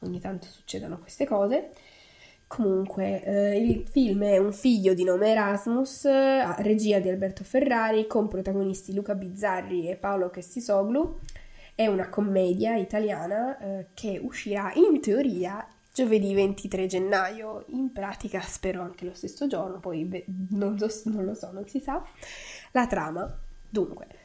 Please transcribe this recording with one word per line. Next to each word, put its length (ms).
ogni 200
tanto 260
succedano 520
queste 280
cose. 440
Comunque, 800
eh, 360
il 300
film 320
è 160
Un 140
figlio 420
di 80
nome 280
Erasmus, 720
eh, 540
regia 420
di 80
Alberto 340
Ferrari, 640
con 220
protagonisti 640
Luca 220
Bizzarri 720
e 60
Paolo 340
Chestisoglu. 880
È 120
una 220
commedia 680
italiana, 840
eh, 340
che 300
uscirà 540
in 240
teoria 680
giovedì 400
ventitré 540
gennaio, 800
in 240
pratica 480
spero 400
anche 240
lo 80
stesso 340
giorno, 320
poi 260
ve-, 200
non 280
lo 100
s-, 160
non 220
lo 80
so, 180
non 160
si 120
sa. 220
La 160
trama, 440
dunque. 380